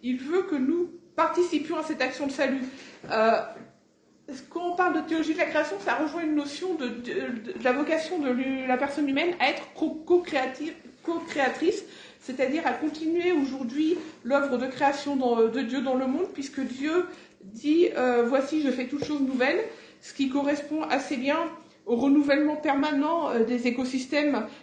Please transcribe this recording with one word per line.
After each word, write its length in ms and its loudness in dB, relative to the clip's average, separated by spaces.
il 140 -2
veut 280 -2
que 120 -2
nous 340 0
participions 600 2
à 60 -2
cette 180 -6
action 260 -2
de 60 -4
salut. 300 0
Euh, 300 6
quand 240 -2
on 20 -2
parle 280 2
de 40 -8
théologie 280 0
de 40 -2
la 60 4
création, 360 0
ça 160 0
rejoint 260 -2
une 120 0
notion 420 -2
de, 120 -2
de, 240 -8
de, 60 -10
de 60 -10
la 80 4
vocation 460 0
de 120 0
l'hu-, 360 -2
la 120 2
personne 280 0
humaine 320 0
à 120 4
être 120 -6
co-, 320 -4
co-créati-, 680 0
co-créatrice, 840 0
c'est-à-dire 460 -2
à 60 2
continuer 600 0
aujourd'hui 680 0
l'œuvre 320 2
de 100 -2
création 500 0
dans, 320 4
de 120 0
Dieu 220 -2
dans 120 0
le 120 0
monde, 260 0
puisque 280 -8
Dieu 440 -2
dit, 460 2
euh, « 280 4
Voici, 360 2
je 80 2
fais 160 -2
toutes 180 -4
choses 160 -4
nouvelles », 420 2
ce 140 -20
qui 160 0
correspond 540 -2
assez 340 -2
bien 200 0
au 120 0
renouvellement 600 4
permanent, 720 0
euh, 160 2
des 220 0
écosystèmes 800 0